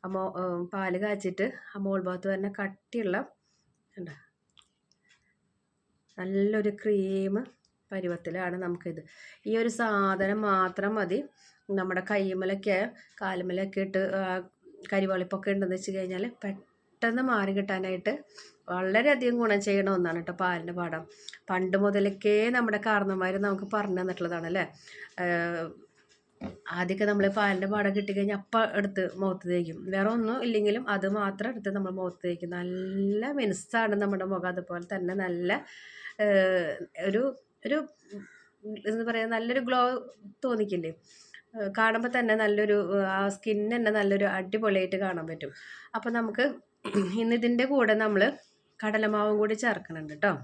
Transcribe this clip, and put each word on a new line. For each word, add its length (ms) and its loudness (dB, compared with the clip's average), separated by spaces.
ആ 100 -8
മോ-, 180 -2
ഏഹ്, 200 -4
പാല് 280 -2
കാച്ചിട്ട് 440 0
ആ 140 -10
മോൾ 200 0
ഭാഗത്ത് 280 -4
തന്നെ 160 -2
കട്ടിയുള്ള, 580 -4
കണ്ടോ, 180 -12
നല്ലൊരു 540 2
ക്രീം 540 2
പരുവത്തിലാണ് 720 -4
നമുക്കിത്. 380 -6
ഈ 80 2
ഒരു 220 2
സാധനം 600 2
മാത്രം 540 2
മതി 240 0
നമ്മുടെ 320 0
കൈമലൊക്കെ 680 0
കാലുമലൊക്കെ 640 -2
ഇട്ട്, 160 0
ആ, 80 0
കരിവാളിപ്പൊക്കെ 640 0
ഉണ്ടെന്ന് 240 0
വെച്ച് 200 -6
കഴിഞ്ഞാൽ 280 -4
പെട്ടെന്ന് 840 -4
മാറി 300 2
കിട്ടാനായിട്ട് 540 -2
വളരെയധികം 680 2
ഗുണം 300 2
ചെയ്യണ 300 2
ഒന്നാണ് 220 0
കേട്ടോ 220 -8
പാലിൻ്റെ 380 -2
പാടം. 260 -4
പണ്ട് 260 2
മുതലൊക്കെ 580 4
നമ്മുടെ 320 0
കാരണന്മാർ 580 2
നമുക്ക് 280 -4
പറഞ്ഞു 260 0
തന്നിട്ടുള്ളതാണ് 500 -4
അല്ലേ. 140 0
ഏഹ്, 420 0
ആദ്യമൊക്കെ 320 2
നമ്മൾ 180 4
പാലിൻ്റെ 340 2
പാടം 220 2
കിട്ടിക്കഴിഞ്ഞാൽ 460 0
അപ്പം 240 2
എടുത്ത് 280 0
മുഖത്ത് 280 -2
തേക്കും. 300 0
വേറെ 180 2
ഒന്നും 340 0
ഇല്ലെങ്കിലും 460 2
അത് 240 0
മാത്രം 380 -2
എടുത്ത് 240 -6
നമ്മൾ 220 -2
മുഖത്ത് 260 -6
തേക്കും. 260 -4
നല്ല 840 -2
മിനുസാണ് 640 0
നമ്മുടെ 300 0
മുഖം. 260 -2
അതുപോലെ 400 -6
തന്നെ 240 -4
നല്ല, 340 -2
ഏഹ്, 500 4
ഒരു, 140 2
ഒരു, 140 0
എന്താ 240 -2
പറയുക, 260 -2
നല്ലൊരു 320 0
ഗ്ലോ 140 4
തോന്നിക്കില്ലേ? 460 0
ഏഹ്, 240 -4
കാണുമ്പോൾ 400 4
തന്നെ 280 4
നല്ലൊരു, 340 4
ആ 40 2
സ്കിൻ 260 0
തന്നെ 240 2
നല്ലൊരു 300 4
അടിപൊളിയായിട്ട് 640 0
കാണാൻ 240 -4
പറ്റും. 240 -10
അപ്പം 260 -2
നമുക്ക് 280 0
ഇന്നിതിൻ്റെ 520 4
കൂടെ 300 6
നമ്മൾ 180 4
കടലമാവും 580 2
കൂടി 260 2
ചേർക്കണുണ്ട് 520 -4
കേട്ടോ. 180 2